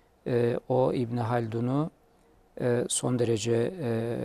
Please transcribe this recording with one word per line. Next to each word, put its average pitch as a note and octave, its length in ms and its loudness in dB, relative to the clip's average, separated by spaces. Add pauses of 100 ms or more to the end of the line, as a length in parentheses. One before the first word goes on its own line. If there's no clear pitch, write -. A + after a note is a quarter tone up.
(260)
e, A#2+ 320 2 (100)
o B2+ 240 4
İbn A#2+ 240 -2
Haldun'u, A#2+ 760 -2 (720)
e, B2 280 2
son B2+ 300 0
derece, A#2 640 0
e, A#2 420 -2